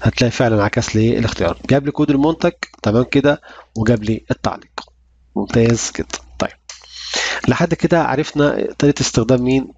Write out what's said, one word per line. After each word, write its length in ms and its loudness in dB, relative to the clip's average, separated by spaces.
هتلاقي 300 0
فعلًا 320 2
عكس 320 -2
لي 240 2
الاختيار، 380 -2
جاب 160 2
لي 60 -2
كود 200 0
المنتج، 400 2
تمام 200 2
كده، 380 2
وجاب 280 0
لي 180 -2
التعليق. 500 -6
ممتاز 640 0
جدًا. 200 -8
طيب، 120 -4
لحد 260 0
كده 300 2
عرفنا 640 0
طريقة 220 2
استخدام 400 2
مين؟ 260 0